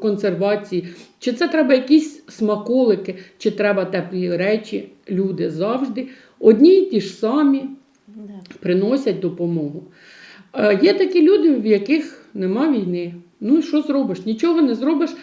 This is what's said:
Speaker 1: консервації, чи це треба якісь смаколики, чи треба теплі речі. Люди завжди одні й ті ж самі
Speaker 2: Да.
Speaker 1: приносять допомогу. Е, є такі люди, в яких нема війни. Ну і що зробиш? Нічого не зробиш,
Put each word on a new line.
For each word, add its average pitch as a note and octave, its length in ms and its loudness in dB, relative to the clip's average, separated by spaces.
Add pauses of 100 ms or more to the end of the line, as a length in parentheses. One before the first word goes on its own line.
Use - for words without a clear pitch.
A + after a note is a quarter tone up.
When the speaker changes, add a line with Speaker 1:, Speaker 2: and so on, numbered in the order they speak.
Speaker 1:
консервації, G3+ 840 -2 (320)
чи B3 140 -4
це E4 140 -2
треба C#4+ 260 2
якісь C4 540 2
смаколики, G#3+ 880 -2 (220)
чи G#3+ 140 -2
треба G3+ 340 -2
теплі F3+ 520 -4
речі. G#3 520 -4 (200)
Люди F#3 400 -4
завжди A3+ 580 -4 (320)
одні A3 300 8
й F#4+ 160 6
ті G#3+ 160 -2
ж F3+ 120 -10
самі C4+ 500 0 (520)
Speaker 2:
Да. G#3 180 -18 (260)
Speaker 1:
приносять G3 600 -2
допомогу. E3+ 640 -6 (680)
Е, G#3 300 2
є F#4+ 100 4
такі F4 280 2
люди, D#4 340 4
в G#3+ 100 -4
яких A3 680 0
нема G#3 380 -2
війни. F3 420 -4 (260)
Ну A#3+ 180 2
і E4 40 2
що D4+ 200 -2
зробиш? C4 440 -4
Нічого D#4+ 360 0
не B3 140 2
зробиш, D4 340 -2 (140)